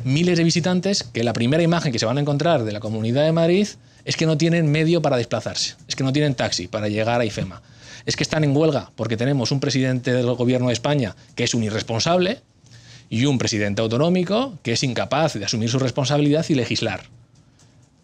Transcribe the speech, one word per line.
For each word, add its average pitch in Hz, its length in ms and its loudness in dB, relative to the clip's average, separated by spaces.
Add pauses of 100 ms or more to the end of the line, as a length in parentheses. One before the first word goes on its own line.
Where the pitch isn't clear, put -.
miles 165 320 2
de 165 80 4
visitantes 180 580 0
que 117 220 -4
la 117 80 0
primera 120 280 2
imagen 165 300 2
que 113 80 -4
se 113 60 0
van 123 120 0
a 147 40 0
encontrar 147 420 2
de 110 80 -4
la 104 80 -6
Comunidad 110 460 0
de 160 80 2
Madrid 175 340 4 (380)
es 139 100 -4
que 165 100 0
no 160 120 2
tienen 165 340 4
medio 160 300 2
para 135 160 2
desplazarse, - 580 -4 (100)
es - 120 -8
que 135 80 0
no 135 80 0
tienen 147 220 2
taxi 101 340 -4
para 107 180 -4
llegar 110 320 0
a 123 60 2
ifema. 101 360 -6 (440)
Es 143 100 -2
que - 80 -2
están 156 220 0
en 139 100 2
huelga 151 400 2
porque 113 220 -4
tenemos 127 340 0
un 139 80 0
presidente 131 540 0
del 123 220 2
gobierno 123 320 2
de 123 60 2
España 127 440 -2 (180)
que 123 80 -2
es 120 100 -2
un 117 100 0
irresponsable 165 800 -2 (680)
y 113 160 0
un 139 120 2
presidente 107 440 -2
autonómico 175 840 0
que 117 80 -4
es 117 120 -2
incapaz 131 500 -2
de 104 100 -6
asumir 113 260 -2
su 127 100 0
responsabilidad 147 680 0
y 156 80 2
legislar. 110 520 -4 (960)